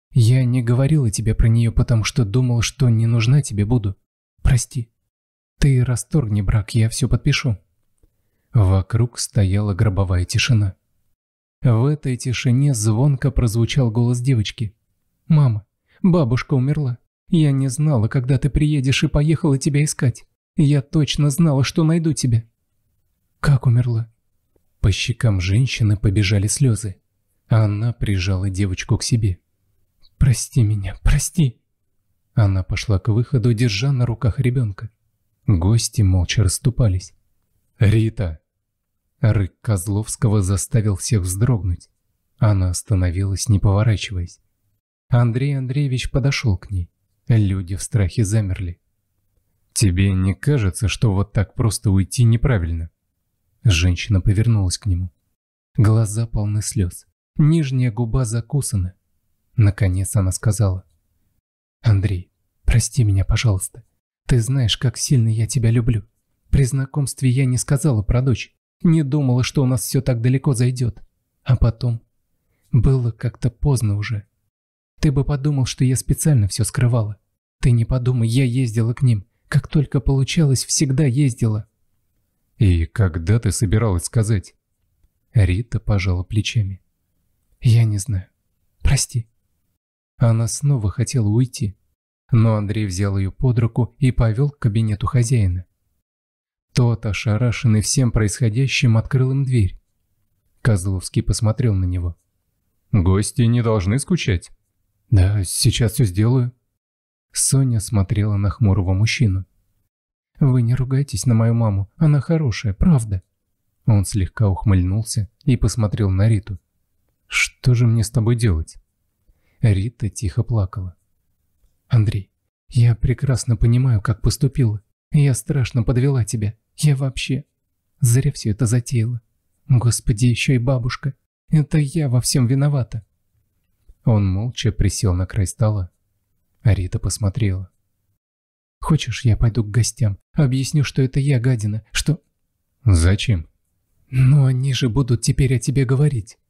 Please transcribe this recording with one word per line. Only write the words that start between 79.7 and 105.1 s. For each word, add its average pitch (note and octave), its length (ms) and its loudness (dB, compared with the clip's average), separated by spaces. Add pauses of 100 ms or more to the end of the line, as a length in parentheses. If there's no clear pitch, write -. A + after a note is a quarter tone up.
получалось, C3+ 640 0
всегда C#3+ 420 0
ездила». A#2 640 0 (920)
«И F2 260 2
когда F#2 540 -2
ты G2+ 120 -2
собиралась G#2 520 0
сказать?» G#2+ 500 -2 (800)
Рита G2 460 0
пожала F#2 440 -2
плечами. G2+ 600 -4 (800)
«Я A#2 220 4
не G#2 140 -2
знаю. G2 300 -6 (560)
Прости». B2 440 -2 (880)
Она A2+ 300 2
снова A#2 440 -2
хотела A2+ 360 -2
уйти, A2 480 -2 (560)
но A2+ 240 4
Андрей G#2 300 -4
взял G2 320 -2
ее F#2+ 140 -2
под B2 260 0
руку A2+ 400 -2
и B2+ 140 2
повел B2 400 0
к - 80 -18
кабинету G#2+ 480 -2
хозяина. A2 580 0 (1080)
Тот, A#2+ 340 0
ошарашенный G#2+ 760 0
всем B2 300 0
происходящим, A2+ 880 0
открыл B2+ 340 0
им C#3 140 -2
дверь. A#2+ 360 0 (800)
Козловский G2 640 -2
посмотрел A2 500 -2
на F#2 120 0
него. F2 300 -4 (760)
«Гости F#2+ 500 0
не A#2 220 2
должны A2 340 0
скучать». - 540 -4 (580)
«Да, G2 340 2